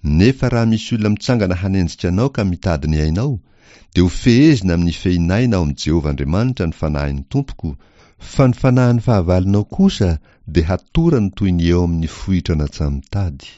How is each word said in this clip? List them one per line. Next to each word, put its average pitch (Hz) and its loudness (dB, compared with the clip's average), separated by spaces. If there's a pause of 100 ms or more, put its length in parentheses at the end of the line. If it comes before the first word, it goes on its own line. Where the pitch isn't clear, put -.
Nefa 101 2
raha 117 0
misy 113 -2
olona 107 0
mitsangana 101 0
hanenjika 95 -2
anao 104 0
ka 110 -2
mitady 80 -2
ny 78 0
ainao, 101 -2 (560)
dia 87 4
ho 90 4
fehezina 117 4
amin'ny 85 0
fehinaina 95 0
ao 90 2
amin'i 71 -4
Jehova 76 0
Andriamanitra 87 -2
ny 80 -4
fanahin'ny 71 -4
tompoko, 139 -6 (480)
fa - 0
ny 120 2
fanahin'ny 123 2
fahavalinao 98 2
kosa 95 0 (360)
dia 80 0
hatorany 123 0
toy 98 0
ny 85 2
eo 87 2
amin'ny 82 -2 (100)
fohitra 92 -2
na 76 -2
tsy 73 -6
mitady. 76 -8